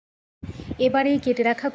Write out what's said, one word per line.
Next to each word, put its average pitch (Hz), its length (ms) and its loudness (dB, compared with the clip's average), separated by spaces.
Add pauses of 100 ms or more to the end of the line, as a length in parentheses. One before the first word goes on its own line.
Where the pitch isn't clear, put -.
(880)
এবার 269 260 2
এই 285 120 2
কেটে 240 180 0
রাখা 233 320 0